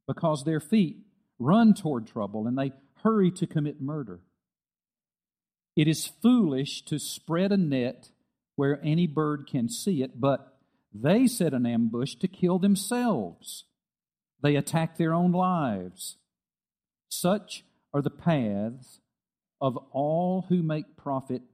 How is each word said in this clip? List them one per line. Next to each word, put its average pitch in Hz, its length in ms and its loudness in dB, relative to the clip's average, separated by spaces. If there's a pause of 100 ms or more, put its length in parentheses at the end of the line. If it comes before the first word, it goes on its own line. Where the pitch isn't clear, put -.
because 151 360 -2
their 156 180 -2
feet 196 460 0 (320)
run 208 340 6
toward 131 340 0
trouble 107 400 -6
and 123 120 -2
they 135 140 -2 (300)
hurry 208 280 4
to 180 160 -4
commit 147 340 -4
murder. 135 400 -8 (1600)
It 151 100 4
is 160 200 0
foolish 170 800 0
to 151 120 -4
spread 180 540 -2
a 202 40 2
net 135 540 -2 (460)
where 143 260 0
any 160 240 2
bird 147 400 -4
can 117 220 -2
see 147 340 -2
it, 131 180 -8
but 135 380 -2 (340)
they 165 340 2
set 165 280 0
an 123 100 0
ambush 117 520 -2
to - 120 -4
kill 180 300 0
themselves. 196 1080 -2 (760)
They 147 140 4
attack 160 400 -2
their 160 180 0
own 175 180 2
lives. 147 840 -2 (920)
Such - 560 -2 (300)
are 143 80 0
the 143 80 -2
paths 120 920 -4 (600)
of 131 160 -2 (160)
all 170 500 -2
who 175 200 0
make 156 340 -4
profit 131 460 -6 (120)